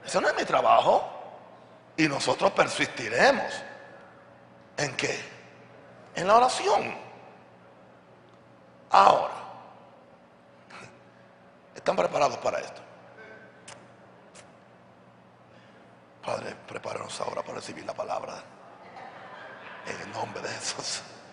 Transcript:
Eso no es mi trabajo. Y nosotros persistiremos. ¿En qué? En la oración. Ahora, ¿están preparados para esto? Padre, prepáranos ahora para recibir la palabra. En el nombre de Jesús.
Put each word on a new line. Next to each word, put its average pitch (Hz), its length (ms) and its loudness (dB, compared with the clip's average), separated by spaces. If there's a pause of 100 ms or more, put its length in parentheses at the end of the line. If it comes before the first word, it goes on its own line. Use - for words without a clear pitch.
Eso - 160 0
no - 80 2
es - 80 2
mi 349 80 -2
trabajo. 127 640 6 (880)
Y 156 120 4
nosotros 139 440 2
persistiremos. 147 1120 2 (1120)
¿En 143 220 -2
qué? - 260 -2 (920)
En 170 120 -2
la 214 100 8
oración. 254 600 2 (1900)
Ahora, - 460 8 (2500)
¿están - 200 0
preparados 151 440 2
para - 200 -2
esto? - 220 -12 (3500)
Padre, - 300 -6 (120)
prepáranos - 540 -10
ahora - 200 -4
para - 180 -8
recibir - 260 -12
la - 80 -8
palabra. - 400 -6 (1500)
En - 160 -10
el 101 100 -12
nombre - 300 -8
de - 80 -6
Jesús. - 540 -6 (300)